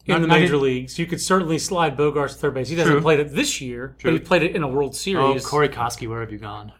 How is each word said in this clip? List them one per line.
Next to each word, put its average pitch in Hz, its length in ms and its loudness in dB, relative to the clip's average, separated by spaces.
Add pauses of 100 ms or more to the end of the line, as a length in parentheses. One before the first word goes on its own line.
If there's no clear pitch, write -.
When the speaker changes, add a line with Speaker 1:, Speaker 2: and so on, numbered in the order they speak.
Speaker 1:
in 190 80 0
Speaker 2:
Not, 165 80 2
Speaker 1:
the 165 60 2
Speaker 2:
not 170 140 6
Speaker 1:
major 170 140 4
Speaker 2:
in 139 60 4
Speaker 1:
leagues. 127 380 -2
You 165 60 -2
could 170 160 -6
certainly 180 360 2
slide 156 400 0
Bogaerts 143 360 0
to - 60 -16
third 139 160 -2
base. 127 120 -4
He 120 80 -4
hasn't 160 180 4
Speaker 2:
True. 143 80 4
Speaker 1:
played 147 200 4
it 147 120 -4
this 277 280 -2
year, 127 380 -10
Speaker 2:
True. 170 120 0
Speaker 1:
but 160 80 2
he - 60 -8
played 175 180 4
it 180 120 0
in 175 80 -2
a 143 40 -2
World 135 240 0
Speaker 2:
Oh, 117 40 -14
Speaker 1:
Series. 135 500 0
Speaker 2:
Corey 147 240 2
Koski, 120 400 -6
where 113 100 -6
have 107 120 -8
you 104 80 -12
gone? 107 400 -14